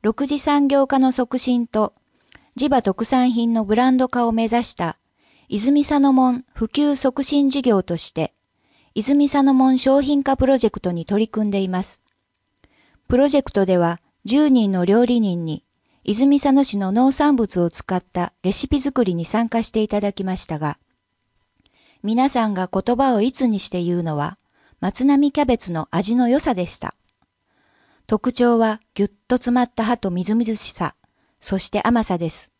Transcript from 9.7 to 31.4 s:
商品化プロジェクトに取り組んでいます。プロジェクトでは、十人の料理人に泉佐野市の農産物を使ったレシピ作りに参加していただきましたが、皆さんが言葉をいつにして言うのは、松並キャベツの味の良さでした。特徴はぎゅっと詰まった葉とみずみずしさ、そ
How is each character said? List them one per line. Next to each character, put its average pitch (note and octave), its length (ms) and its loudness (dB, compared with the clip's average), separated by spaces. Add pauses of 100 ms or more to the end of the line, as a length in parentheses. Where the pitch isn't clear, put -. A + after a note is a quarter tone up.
商 C4+ 220 4
品 C#4 200 0
化 C4+ 160 0
プ C4 80 2
ロ C4 120 4
ジ A3+ 100 2
ェ - 20 2
ク - 100 -8
ト F3+ 120 -4
に E3+ 140 -6
取 G#3+ 200 0
り - 20 -20
組 G#3+ 200 -4
ん - 20 -2
で G3 100 -2
い F#3+ 100 -4
ま F#3 120 -4
す。 - 220 -10 (1040)
プ B3 100 0
ロ C#4+ 100 4
ジ C#4 120 2
ェ C4+ 40 -2
ク - 80 -12
ト G3 140 0
で F3+ 120 2
は、 E3+ 220 0 (260)
十 C#4+ 240 2
人 A3+ 220 4
の F3+ 140 0
料 A3+ 200 4
理 A#3+ 140 0
人 F3 260 -2
に D3+ 180 -8 (400)
泉 C#4 360 2
佐 C4+ 140 2
野 C#4 100 4
市 G#3 140 -2
の F#3+ 140 -4
農 B3+ 200 2
産 D4 240 2
物 G3+ 260 -2
を E3+ 100 0
使 - 240 -6
っ F3+ 80 -4
た - 300 -6 (100)
レ F3+ 80 0
シ - 160 -2
ピ D4 120 0
作 C4 240 0
り F3+ 120 -2
に E3+ 100 -6
参 A3+ 240 -2
加 A3+ 140 -2
し - 80 -8
て A3 100 -2
い G#3 60 -2
た G#3 140 -2
だ G3+ 120 -4
き G3 100 -8
ま F#3 120 -4
し - 100 -4
た D3+ 140 -8
が、 D3 180 -6 (1300)
皆 A#3+ 260 2
さ A3+ 180 0
ん G#3 60 -2
が F#3 180 -4
言 A3+ 240 0
葉 B3+ 200 2
を - 60 2
い C4 100 0
つ C4 160 -2
に G#3+ 100 0
し - 120 -2
て F3+ 120 -4
言 F3 180 -2
う E3+ 40 -4
の D3+ 140 -4
は、 D#3 200 -6 (420)
松 G#3 260 -2
並 C#4+ 260 4
キ D4+ 100 -2
ャ C4+ 40 2
ベ B3 120 2
ツ - 140 -8
の D#3+ 180 -6
味 G3 260 -2
の B3 140 2
良 C4+ 100 2
さ C#4 140 0
で F3+ 140 -4
し - 100 -12
た。 - 160 -10 (1120)
特 A#3 280 -2
徴 A#3+ 260 2
は A3 220 0 (120)
ぎ G3 100 -2
ゅ - 40 2
っ - 20 -6 (180)
と B3+ 100 0
詰 A#3+ 160 -2
ま B3 100 2
っ A#3+ 100 -4
た A3+ 100 -4
葉 A#3 140 0
と F#3+ 140 -4
み F3+ 120 -4
ず G3+ 120 -2
み A#3 100 0
ず A3 100 -4
し - 180 -2
さ、 - 220 -8 (440)
そ - 180 -6